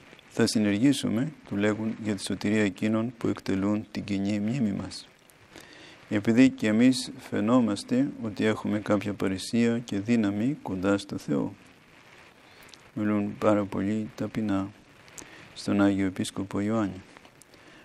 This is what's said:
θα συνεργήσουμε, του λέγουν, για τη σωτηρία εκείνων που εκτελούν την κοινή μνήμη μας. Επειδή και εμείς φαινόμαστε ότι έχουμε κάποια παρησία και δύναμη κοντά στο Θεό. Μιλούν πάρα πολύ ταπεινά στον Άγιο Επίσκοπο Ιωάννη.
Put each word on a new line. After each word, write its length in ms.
θα 180
συνεργήσουμε, 840
του 60
λέγουν, 480
για 120
τη 80
σωτηρία 400
εκείνων 540
που 100
εκτελούν 640
την 120
κοινή 360
μνήμη 320
μας. 360
Επειδή 400
και 180
εμείς 440
φαινόμαστε 800
ότι 220
έχουμε 340
κάποια 340
παρησία 640
και 200
δύναμη 640
κοντά 360
στο 200
Θεό. 380
Μιλούν 440
πάρα 260
πολύ 520
ταπεινά 560
στον 280
Άγιο 240
Επίσκοπο 540
Ιωάννη. 420